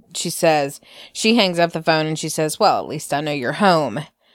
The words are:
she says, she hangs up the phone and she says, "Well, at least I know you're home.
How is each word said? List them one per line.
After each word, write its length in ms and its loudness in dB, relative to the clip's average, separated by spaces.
she 140 -6
says, 520 0
she 220 2
hangs 240 2
up 120 2
the 120 -6
phone 220 2
and 140 -2
she 100 -6
says, 300 -4
"Well, 200 4
at 80 -8
least 260 -8
I 80 -2
know 100 -4
you're 220 -4
home. 480 2